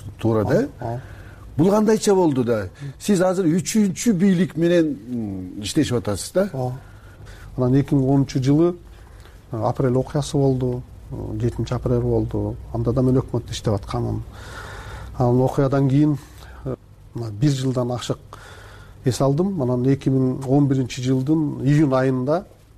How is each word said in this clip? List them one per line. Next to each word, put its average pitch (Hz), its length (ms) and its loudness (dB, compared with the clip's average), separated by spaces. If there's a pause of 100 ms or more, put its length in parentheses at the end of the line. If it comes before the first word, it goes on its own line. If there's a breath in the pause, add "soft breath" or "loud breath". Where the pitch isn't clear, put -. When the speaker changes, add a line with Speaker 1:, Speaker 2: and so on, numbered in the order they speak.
(180)
Speaker 1:
Туура 110 260 2
да? 214 240 2 (100)
Speaker 2:
Ооба. 120 220 -8 (560 loud breath)
Speaker 1:
Бул 175 140 4
кандайча 214 440 4
болду 151 300 4
да? 110 240 -2 (320 loud breath)
Сиз 190 220 2
азыр 185 240 2
үчүнчү 196 680 2
бийлик 180 460 2
менен, 165 400 2 (100)
м, 101 540 -8
иштешип 123 340 0
атасыз - 380 -4
да? 190 180 0
Speaker 2:
Ооба. 127 260 -6 (800 loud breath)
Анан 127 200 2
эки 143 180 2
миң 131 160 2
онунчу 139 320 2
жылы, 160 340 2 (760 soft breath)
э, 127 40 -4
апрель 120 400 0
окуясы 139 400 -2
болду, 127 460 0 (280)
э, - 60 -12 (240)
жетинчи 117 320 -2
апрель 123 280 0
болду. 113 560 0 (180)
Анда 117 180 0
да 131 80 2
мен 127 160 4
өкмөттө 123 360 -2
иштеп - 200 -2
атканмын. 113 500 -4 (920 loud breath)
Анан 123 240 4
окуядан 139 480 2
кийин, 143 300 4 (480 loud breath)
э, 127 80 -6 (400)
мына 117 160 -8
бир 110 200 0
жылдан 127 420 -2
ашык - 260 -6 (840 loud breath)
эс 127 160 0
алдым. 151 420 0
Анан 123 220 0
эки 139 240 2
миң 131 400 0
он 143 180 4
биринчи 131 360 -2
жылдын 135 600 0
июнь 143 320 4
айында, 131 500 0 (340)